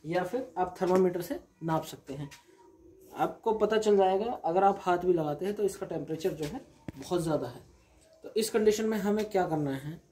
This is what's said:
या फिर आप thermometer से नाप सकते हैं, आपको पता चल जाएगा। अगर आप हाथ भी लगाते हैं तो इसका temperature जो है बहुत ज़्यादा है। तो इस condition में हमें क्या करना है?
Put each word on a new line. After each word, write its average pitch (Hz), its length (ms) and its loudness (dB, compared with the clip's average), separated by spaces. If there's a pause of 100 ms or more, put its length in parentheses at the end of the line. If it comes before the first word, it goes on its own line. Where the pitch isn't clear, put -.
या 175 200 -2
फिर 247 220 -6 (120)
आप 180 180 -2
thermometer 180 460 2
से - 160 -8 (240)
नाप 160 220 -2
सकते - 300 -14
हैं, 143 140 -10 (840)
आपको 165 420 -2
पता 214 240 2
चल 214 180 6
जाएगा। 190 360 4 (120)
अगर 180 200 4
आप 196 180 4
हाथ 180 160 2
भी 180 140 2
लगाते 156 320 0
हैं 208 100 -2
तो 208 80 -4
इसका 190 240 -4
temperature 160 460 -4
जो 151 120 -6
है 180 160 -8 (320)
बहुत 170 300 -4
ज़्यादा 143 260 -2
है। - 140 -16 (640)
तो - 80 -16
इस 220 180 -2
condition 220 360 4
में 220 120 0
हमें 208 280 0
क्या 185 200 0
करना 147 300 -2
है? 147 240 -10 (120)